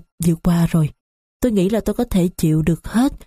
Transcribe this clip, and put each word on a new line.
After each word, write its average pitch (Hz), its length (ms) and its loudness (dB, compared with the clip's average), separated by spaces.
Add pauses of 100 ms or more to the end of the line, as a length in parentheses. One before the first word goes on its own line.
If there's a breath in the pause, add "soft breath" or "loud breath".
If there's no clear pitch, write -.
(260)
vượt 165 180 0
qua 170 240 2
rồi. 156 220 0 (520)
Tôi 254 100 2
nghĩ 196 180 0
là 220 100 -2
tôi - 140 -4
có 240 100 -2
thể 185 240 0
chịu 160 340 0
được 160 260 -2
hết. 254 260 0 (140)